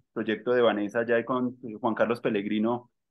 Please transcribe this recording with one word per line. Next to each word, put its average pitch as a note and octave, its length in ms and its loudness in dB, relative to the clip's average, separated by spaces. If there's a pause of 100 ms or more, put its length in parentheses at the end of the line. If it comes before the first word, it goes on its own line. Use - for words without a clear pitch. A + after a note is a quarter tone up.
(120)
proyecto A2 420 -2
de B2 100 4
Vanessa G#2 380 2
allá A#2 180 2
y A#2 40 -4
con, B2+ 400 -4
eh, A2 160 -10
Juan A#2 140 0
Carlos A2 260 0
Pellegrino, G#2+ 680 -2 (220)